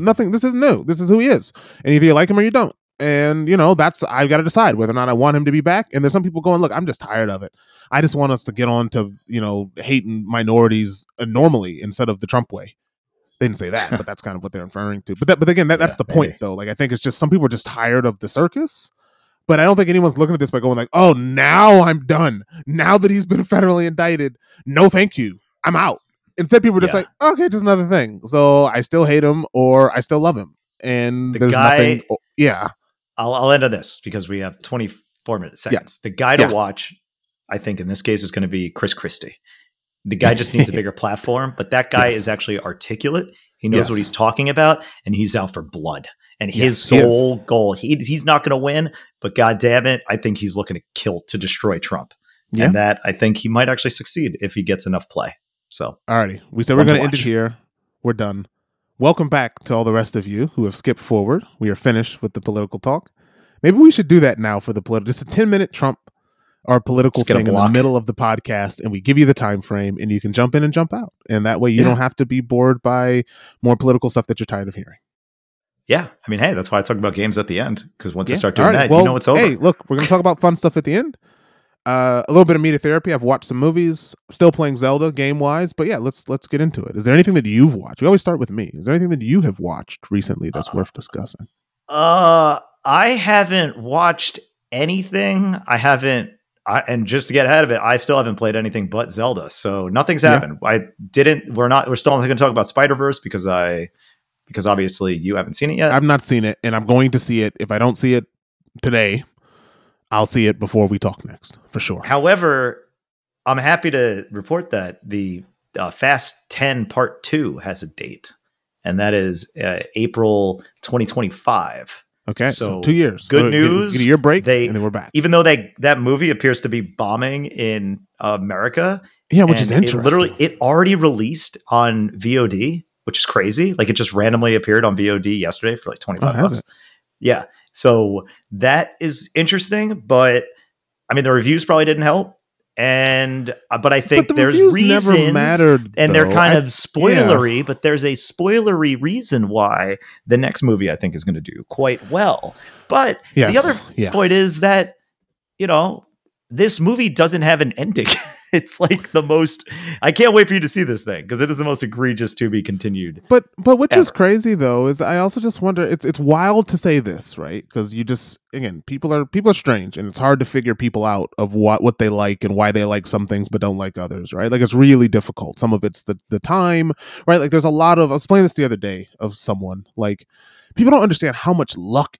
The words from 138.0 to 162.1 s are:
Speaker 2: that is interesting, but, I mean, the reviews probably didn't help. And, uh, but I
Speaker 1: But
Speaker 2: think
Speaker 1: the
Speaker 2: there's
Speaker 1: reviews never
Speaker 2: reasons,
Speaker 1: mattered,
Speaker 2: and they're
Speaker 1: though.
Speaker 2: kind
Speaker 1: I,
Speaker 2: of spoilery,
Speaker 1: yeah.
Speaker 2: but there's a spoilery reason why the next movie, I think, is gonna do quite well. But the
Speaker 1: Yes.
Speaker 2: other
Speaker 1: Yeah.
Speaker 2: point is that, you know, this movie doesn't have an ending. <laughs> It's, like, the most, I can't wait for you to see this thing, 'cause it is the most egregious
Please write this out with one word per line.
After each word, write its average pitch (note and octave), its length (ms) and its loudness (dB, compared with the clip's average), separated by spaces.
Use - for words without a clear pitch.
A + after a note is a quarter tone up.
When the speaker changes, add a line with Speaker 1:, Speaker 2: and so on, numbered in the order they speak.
Speaker 2:
that B2+ 480 0
is D3+ 340 -8
interesting, F#3+ 720 -2
but, B2+ 380 4
I A#2+ 40 -2
mean, C#3 100 0
the C3 80 2
reviews C3 320 2
probably D#3 200 2
didn't D3+ 200 0
help. F#3+ 340 0
And, C3 800 -2
uh, A#2 80 -2
but C3+ 140 2
I C#3 80 2
Speaker 1:
But - 80 -6
Speaker 2:
think D3 200 4
Speaker 1:
the - 60 0
Speaker 2:
there's C#3+ 260 4
Speaker 1:
reviews G3 280 6
never G3 60 6
Speaker 2:
reasons, D#3 220 4
Speaker 1:
mattered, D3 640 2
Speaker 2:
and D#3 180 2
they're D#3 100 6
Speaker 1:
though. F#3+ 100 0
Speaker 2:
kind E3+ 200 4
Speaker 1:
I, D#3 40 6
Speaker 2:
of C#3+ 60 0
spoilery, D3+ 920 2
Speaker 1:
yeah. C#3 60 -2
Speaker 2:
but - 180 -8
there's D3 220 0
a C#3+ 100 0
spoilery F3 840 0
reason D3+ 480 -2
why G2+ 500 0
the A#2+ 120 2
next - 240 -4
movie, G2+ 280 0
I D2+ 60 -4
think, F2+ 180 -4
is D#2+ 100 -10
gonna E2 160 -4
do - 280 -14
quite B2+ 420 -4
well. F3+ 460 -2
But - 320 0
the C#3+ 80 4
Speaker 1:
Yes. G#3 220 4
Speaker 2:
other C#4+ 140 0
Speaker 1:
Yeah. G2+ 140 -2
Speaker 2:
point F#3+ 220 2
is F#3 280 2
that, F#3+ 340 2
you F#3+ 100 -4
know, E3+ 360 0
this D3+ 300 0
movie A3+ 280 0
doesn't E3 340 0
have D#3 180 2
an B2+ 160 -2
ending. F#3 360 -4
<laughs> - 40 -2
It's, - 260 -2
like, - 320 -2
the D#3+ 100 2
most, D3+ 480 0
I D#3 120 2
can't A3+ 200 4
wait G#3 140 6
for G3 80 -2
you F#3+ 60 0
to D3+ 80 -2
see F#3 160 -2
this A#2+ 180 -4
thing, F2 240 -8
'cause B2 140 -6
it D3 100 0
is D3 80 -6
the D3+ 60 -4
most C#3+ 180 -4
egregious A#2 520 -4